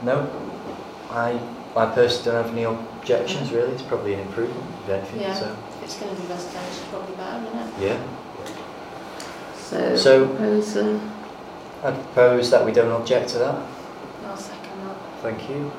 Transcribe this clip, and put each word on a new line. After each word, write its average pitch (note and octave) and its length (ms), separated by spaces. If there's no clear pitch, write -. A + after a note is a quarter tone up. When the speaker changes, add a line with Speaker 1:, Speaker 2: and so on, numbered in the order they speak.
Speaker 1:
No, C3+ 260
I, A#2+ 300
I A2+ 100
personally A#2+ 380
don't A#2 200
have A#2 100
any A#2 100
objections, - 880
really. A#2+ 200
It's A#2+ 100
probably G#2+ 320
an G2 60
improvement, G2 440
if G2+ 60
anything, G2 300
Speaker 2:
Yeah. G2 140
Speaker 1:
so. G#3+ 220
Speaker 2:
If - 60
it's - 140
gonna G3+ 160
be F3+ 140
residential, F3+ 420
it's F3 200
probably F#3 260
better, A3+ 300
isn't A3+ 120
it? - 220
Speaker 1:
Yeah. G2+ 180
Speaker 3:
So, - 400
Speaker 1:
So, - 300
Speaker 3:
proposer. G#3+ 760
Speaker 1:
I C3+ 80
propose B2 600
that A#2 140
we A2 80
don't A#2 200
object A#2 380
to A#2+ 80
that. C3+ 180
Speaker 2:
I'll G3 100
second - 240
that. F#3+ 100
Speaker 1:
Thank A2 280
you. C#3+ 280